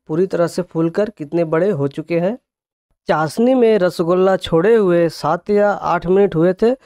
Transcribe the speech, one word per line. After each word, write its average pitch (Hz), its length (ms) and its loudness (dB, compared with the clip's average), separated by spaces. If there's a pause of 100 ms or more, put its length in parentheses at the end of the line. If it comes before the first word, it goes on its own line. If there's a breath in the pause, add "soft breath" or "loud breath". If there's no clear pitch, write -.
पूरी 170 220 -2
तरह 170 200 -2
से 180 160 -6
फूलकर 165 460 -2
कितने 160 360 -4
बड़े 160 240 0
हो 143 180 -2
चुके 170 320 -6
हैं। 202 180 -2 (720)
चाशनी 185 460 0
में 226 240 4
रसगुल्ला 180 600 2
छोड़े 180 360 2
हुए 175 360 2
सात 165 400 -4
या 208 200 2
आठ 170 360 -4
मिनट 190 280 2
हुए 170 200 2
थे, 220 160 0 (160 soft breath)